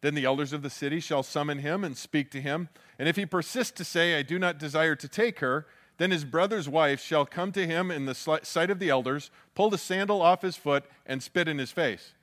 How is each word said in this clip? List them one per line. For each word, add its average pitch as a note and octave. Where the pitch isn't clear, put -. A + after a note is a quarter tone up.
Then D3
the C#3
elders C#3
of D3+
the C#3+
city C#3+
shall D3
summon D3
him E3
and C#3
speak -
to C#3
him. D3
And C#3+
if E3+
he G3+
persists F#3
to F3+
say, E3+
'I C#3+
do D#3
not F3
desire D#3
to -
take -
her,' C#3
then F3+
his E3
brother's E3+
wife C#3+
shall D3+
come F3+
to F#3
him E3+
in D3
the C3+
sli-, D#3
sight E3+
of G3
the F3+
elders, C3+
pull G#3+
the G3+
sandal G3
off F3+
his F#3
foot, C#3
and C3
spit F3
in D#3
his C3
face. B2+